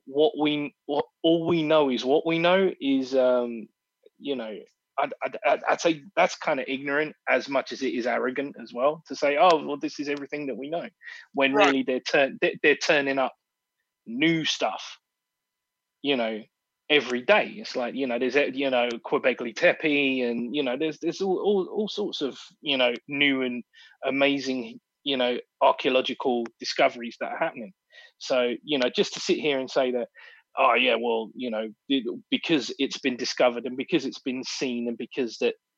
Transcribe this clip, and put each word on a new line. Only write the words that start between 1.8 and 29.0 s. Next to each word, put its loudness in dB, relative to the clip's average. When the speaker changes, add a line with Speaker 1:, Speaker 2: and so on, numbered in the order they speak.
Speaker 1:
is -2
what 2
we 2
know 4
is, 0
um, 2
you -4
know, -8
I'd, -2
I'd, -6
I'd, 2
I'd 0
say 0
that's 2
kinda -2
ignorant -2
as 2
much -2
as -8
it -2
is -2
arrogant -2
as -16
well 0
to -10
say, 0
"Oh, 6
well, -6
this -8
is -6
everything -6
that -6
we -10
know," -6
when 4
Speaker 2:
Right. 6
Speaker 1:
really 4
they're -2
turn-, 2
they, 0
they're 6
turning 0
up 0
new 0
stuff, -4
you 2
know, -2
every 2
day. 6
It's -12
like, -4
you -2
know, -2
there's, 0
uh, 2
you -2
know, 2
Göbekli -2
Tepe 2
and, -2
you 0
know, -2
there's, -4
there's -4
all, 0
all, 2
all -4
sorts -6
of, -6
you -2
know, 4
new 2
and -4
amazing, 0
you -2
know, 0
archaeological 0
discoveries -2
that -8
are -10
happening. -6
So, 0
you -2
know, 2
just 0